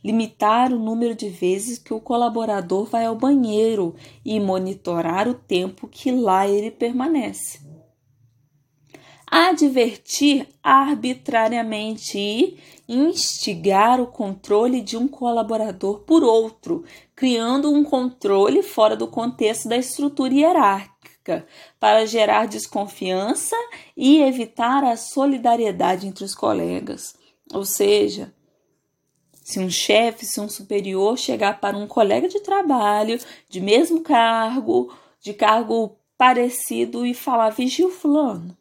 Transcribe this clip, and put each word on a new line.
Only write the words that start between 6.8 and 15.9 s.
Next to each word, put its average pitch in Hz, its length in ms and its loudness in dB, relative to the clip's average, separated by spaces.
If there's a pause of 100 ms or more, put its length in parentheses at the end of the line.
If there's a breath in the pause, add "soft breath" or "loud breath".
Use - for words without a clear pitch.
Advertir 285 1200 2 (140)
arbitrariamente 226 1500 0
e 220 440 -2 (280 loud breath)
instigar 233 1120 0
o 240 60 -2
controle 226 760 -2
de 214 160 -10
um 247 120 -2
colaborador 214 920 -4